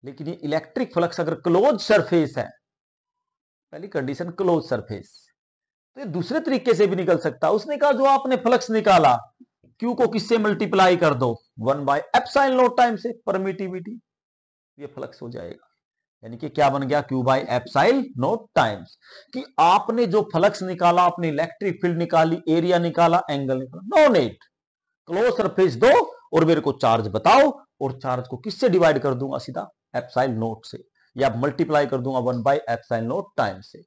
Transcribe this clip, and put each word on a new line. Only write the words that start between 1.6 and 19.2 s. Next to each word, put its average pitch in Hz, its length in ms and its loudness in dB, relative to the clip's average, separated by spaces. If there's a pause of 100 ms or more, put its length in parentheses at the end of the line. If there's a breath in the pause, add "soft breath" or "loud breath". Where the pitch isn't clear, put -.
सरफेस 165 560 0
है, 123 100 -6 (1200)
पहली 160 160 -16
कंडीशन 143 420 -6 (100)
क्लोज 175 300 2
सरफेस, 107 420 -8 (880)
तो 262 40 -14
ये 277 60 -10
दूसरे 175 320 -4
तरीके 277 340 0
से 202 140 2
भी 190 80 -2
निकल 180 300 0
सकता 156 220 -4
है। 175 60 2
उसने 214 240 -4
कहा 294 140 2
जो 262 140 0
आपने 269 300 2 (100)
फ्लक्स 240 260 0
निकाला, 190 440 4 (640)
क्यू 240 140 -4
को 247 140 0
किससे 226 300 -2
मल्टीप्लाई 190 600 2
कर 165 160 2
दो, 127 160 0 (300)
वन 139 260 -2
by 139 140 0 (180)
epsilon 262 420 0
naught 247 180 2
टाइम 240 180 2
से, 226 160 -6 (140)
परमिटिविटी, 190 760 -6 (760)
ये 143 100 -16
फ्लक्स 139 340 -16
हो 127 80 -14
जाएगा। - 380 -14 (560)
यानी 117 140 -16
कि 147 120 -10
क्या 143 200 2
बन 139 180 -4
गया, 147 200 0
Q 131 220 -4
by 131 100 2 (180)
epsilon 220 460 0 (220)
naught 220 200 -4 (140)
times, 104 360 -4 (380 loud breath)